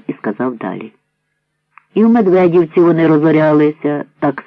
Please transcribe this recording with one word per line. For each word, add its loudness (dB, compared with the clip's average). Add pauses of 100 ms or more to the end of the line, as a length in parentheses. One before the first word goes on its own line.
і -6
сказав -8
далі. -12 (1000)
І 2
в 4
Медведівці 2
вони 2
розорялися 0 (140)
так -4